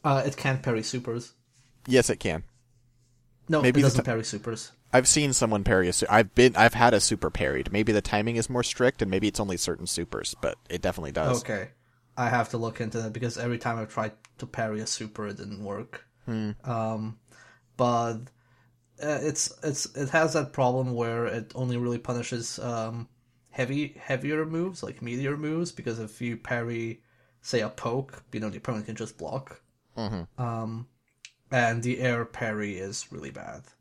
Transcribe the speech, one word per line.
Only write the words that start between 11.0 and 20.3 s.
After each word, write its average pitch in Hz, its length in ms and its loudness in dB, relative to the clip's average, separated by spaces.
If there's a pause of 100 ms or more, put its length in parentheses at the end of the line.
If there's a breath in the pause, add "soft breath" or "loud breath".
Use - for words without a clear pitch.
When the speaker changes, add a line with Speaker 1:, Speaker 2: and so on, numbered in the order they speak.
Speaker 2:
does. 113 300 0
Speaker 1:
Okay. 107 280 -6 (460)
I 120 140 0
have 120 200 0
to 123 80 -4
look 113 240 -4
into 113 200 -4
that, 110 120 -6
because 117 240 -4
every 120 220 -2
time 120 180 -2
I've 110 160 -8
tried 110 200 -4 (260)
to 135 80 -10
parry 110 320 -4
a 107 80 -6
super, 107 400 -8
it 101 100 -8
didn't 101 260 -10
work. - 420 -10 (200)
Speaker 2:
Hmm. 110 260 -4 (120)
Speaker 1:
Um, 110 560 -4 (580 soft breath)
but, 117 420 2 (840)
uh, 147 180 0
it's, 156 320 -2 (100)
it's, 143 220 -2 (100)
it 135 140 -4
has 160 240 4